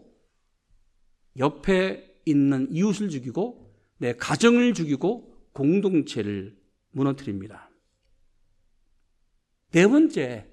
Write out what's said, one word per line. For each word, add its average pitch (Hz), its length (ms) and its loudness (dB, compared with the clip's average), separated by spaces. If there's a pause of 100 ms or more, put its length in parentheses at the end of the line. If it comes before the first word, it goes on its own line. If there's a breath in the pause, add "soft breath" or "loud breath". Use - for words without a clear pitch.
(1400)
옆에 185 880 -2
있는 139 460 2
이웃을 196 380 -2
죽이고 147 640 -8 (240)
내 120 160 -4
가정을 240 600 2
죽이고 165 600 -4 (200)
공동체를 139 1040 -2 (340)
무너뜨립니다. 123 800 -6 (2000)
네 175 160 6
번째, 185 640 2